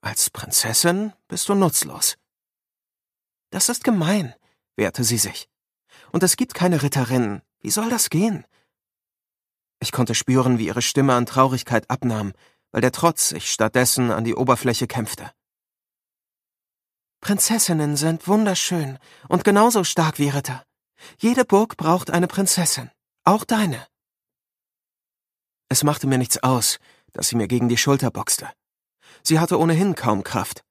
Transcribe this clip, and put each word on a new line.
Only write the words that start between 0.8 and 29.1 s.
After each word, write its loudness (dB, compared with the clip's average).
bist -6
du 2
nutzlos." 0
"Das -2
ist -4
gemein", 0
wehrte -2
sie 0
sich. -6
"Und 0
es 2
gibt -4
keine 2
Ritterin. 0
Wie -8
soll -2
das -2
gehen?" 0
Ich -6
konnte 0
spüren, 2
wie -2
ihre -4
Stimme 2
an 2
Traurigkeit 0
abnahm, -4
weil -2
der 2
Trotz 0
sich -6
stattdessen 0
an -2
die -2
Oberfläche 0
kämpfte. -8
"Prinzessinnen 0
sind -2
wunderschön 0
und 0
genauso 4
stark 0
wie 2
Ritter. -6
Jede 2
Burg 2
braucht 0
eine 0
Prinzessin, -2
auch 4
deine." -2
Es 0
machte 0
mir 2
nichts -2
aus, 0
dass -4
sie -2
mir 0
gegen 0
die 0
Schulter 2
boxte. -6